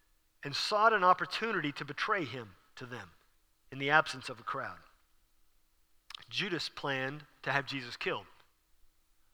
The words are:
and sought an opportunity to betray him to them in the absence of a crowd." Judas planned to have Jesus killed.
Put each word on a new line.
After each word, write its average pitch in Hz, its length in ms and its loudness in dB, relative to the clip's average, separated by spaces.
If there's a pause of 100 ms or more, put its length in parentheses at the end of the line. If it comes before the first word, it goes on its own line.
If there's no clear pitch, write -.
(440)
and 143 100 -6
sought 214 380 4
an 202 100 4
opportunity 180 680 4
to - 120 -6
betray 175 400 0
him 113 300 -8 (220)
to 127 100 -12
them 113 240 -12 (600)
in 131 60 -10
the 139 120 0
absence 151 380 4
of 120 100 -10
a - 60 -16
crowd." 120 340 -6 (1500)
Judas 147 400 -4
planned 139 580 -4 (160)
to 135 80 -2
have 139 160 2
Jesus 123 300 -8
killed. 123 300 -4 (1080)